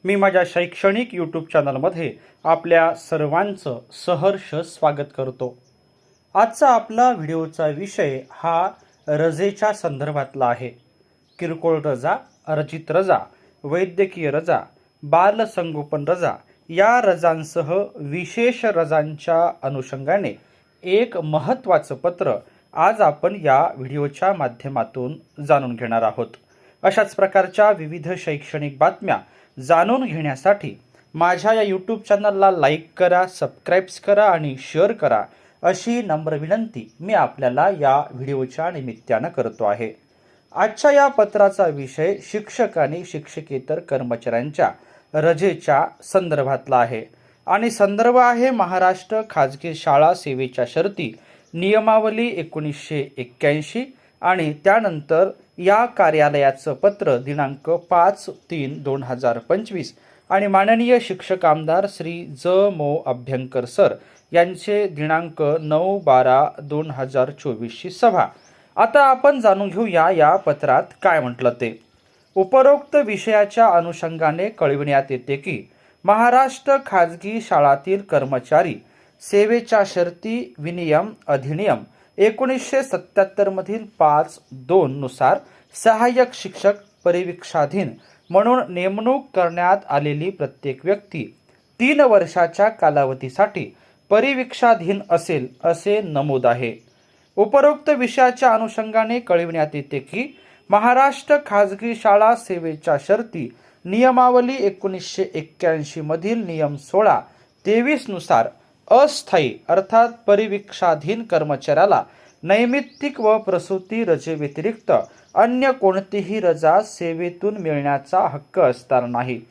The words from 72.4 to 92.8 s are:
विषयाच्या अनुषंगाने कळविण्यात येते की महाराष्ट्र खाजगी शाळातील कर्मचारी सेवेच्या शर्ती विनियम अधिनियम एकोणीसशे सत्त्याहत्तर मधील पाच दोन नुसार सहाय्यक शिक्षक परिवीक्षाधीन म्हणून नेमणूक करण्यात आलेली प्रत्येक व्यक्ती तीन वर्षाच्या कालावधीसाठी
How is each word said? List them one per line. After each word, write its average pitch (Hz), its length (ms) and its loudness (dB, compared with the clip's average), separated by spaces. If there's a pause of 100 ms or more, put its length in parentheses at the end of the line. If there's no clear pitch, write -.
विषयाच्या 214 720 2
अनुषंगाने 170 800 0
कळविण्यात 143 600 0
येते 135 260 -6
की 139 280 -8 (420)
महाराष्ट्र 247 800 2
खाजगी 180 560 -2
शाळातील 151 600 2
कर्मचारी 139 720 0 (480)
सेवेच्या 214 600 2
शर्ती 190 720 -6
विनियम 170 520 -2 (180)
अधिनियम 147 500 -2 (400)
एकोणीसशे 254 640 0
सत्त्याहत्तर 196 640 -2
मधील 190 340 -8 (160)
पाच 151 400 2 (120)
दोन 139 480 0
नुसार 135 380 0 (460)
सहाय्यक 240 500 2
शिक्षक 196 400 -2 (320)
परिवीक्षाधीन 175 840 -2 (400)
म्हणून 214 440 2
नेमणूक 220 520 -2 (100)
करण्यात 175 420 2 (120)
आलेली 147 400 -2
प्रत्येक 139 560 -10
व्यक्ती 180 500 -4 (440)
तीन 285 200 2
वर्षाच्या 196 720 4
कालावधीसाठी 143 1080 -2 (340)